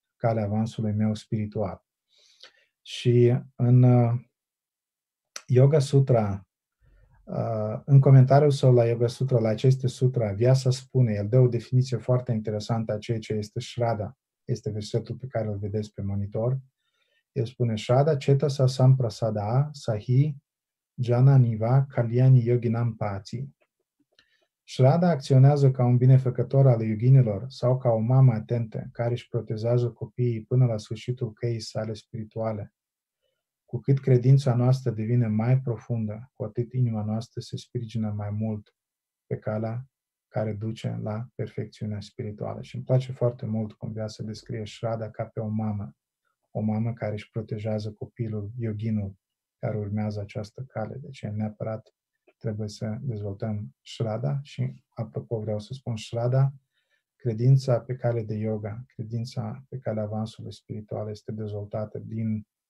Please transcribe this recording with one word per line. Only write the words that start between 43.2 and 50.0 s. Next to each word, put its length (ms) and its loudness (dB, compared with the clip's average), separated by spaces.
mult 280 -4
cum 180 -12
Vyasa 320 -10
descrie 420 -10
Shraddha 440 -6
ca 140 -10
pe 160 -10
o 80 -6
mamă, 480 -4
o 80 -6
mamă 340 -2
care 180 -6
își 180 -10
protejează 600 -6
copilul, 640 -8
yoginul, 580 -4
care 180 -6
urmează 420 -4